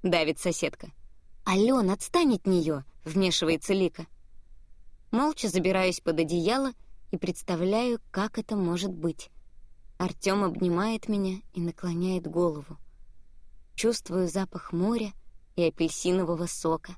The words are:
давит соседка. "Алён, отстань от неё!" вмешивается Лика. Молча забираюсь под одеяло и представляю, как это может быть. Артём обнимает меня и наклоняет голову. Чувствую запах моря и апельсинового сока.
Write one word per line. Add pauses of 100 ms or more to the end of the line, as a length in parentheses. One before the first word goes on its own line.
давит
соседка. (540)
"Алён,
отстань
от
неё!" (220)
вмешивается
Лика. (1040)
Молча
забираюсь
под
одеяло (380)
и
представляю, (100)
как
это
может
быть. (680)
Артём
обнимает
меня (120)
и
наклоняет
голову. (960)
Чувствую
запах
моря (440)
и
апельсинового
сока.